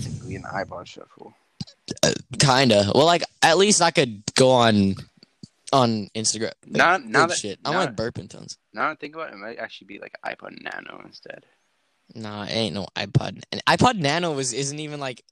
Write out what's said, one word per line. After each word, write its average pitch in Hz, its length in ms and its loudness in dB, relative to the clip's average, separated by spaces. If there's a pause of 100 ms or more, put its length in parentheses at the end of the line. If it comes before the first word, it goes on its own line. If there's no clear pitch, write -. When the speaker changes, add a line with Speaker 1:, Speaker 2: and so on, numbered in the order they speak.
Speaker 1:
basically - 360 -12
an 92 80 -14
iPod 90 420 -10
shuffle. - 480 -20 (680)
Speaker 2:
Uh, - 100 2 (260)
kinda. 123 560 6
Well, 139 120 6
like, 170 180 2 (180)
at 165 160 6
least 196 240 4
I 170 80 4
could 120 320 0 (120)
go 127 180 6
on, 107 420 6 (800)
on 117 420 2
Instagram. 110 380 -4 (140)
Speaker 1:
Not, 156 380 2
now 113 180 2
Speaker 2:
Good 170 80 2
Speaker 1:
that, 170 80 -2
Speaker 2:
shit. 98 260 -8
I'm, 139 80 -4
Speaker 1:
now 175 80 0
Speaker 2:
like, 135 160 -2
Speaker 1:
that, 113 180 -6
Speaker 2:
burping - 160 -12
tons. - 260 -18 (160)
Speaker 1:
now 104 140 -6
that 151 60 -4
I - 20 -12
think 151 200 -14
about 160 160 -12
it, - 40 -18
it 101 40 -18
might 107 200 -14
actually 104 300 -14
be, 98 100 -18
like, - 260 -18
iPod - 380 -14
Nano - 420 -14
instead. - 400 -20 (720)
Speaker 2:
Nah, 107 300 -12
it - 80 -8
ain't 110 220 -2
no 95 120 -6 (100)
iPod. 101 460 -6 (100)
An - 160 -8
iPod 226 280 2
Nano 165 360 -2
was, 135 200 -6
isn't 139 280 -8
even, 147 200 -10
like, 131 320 -10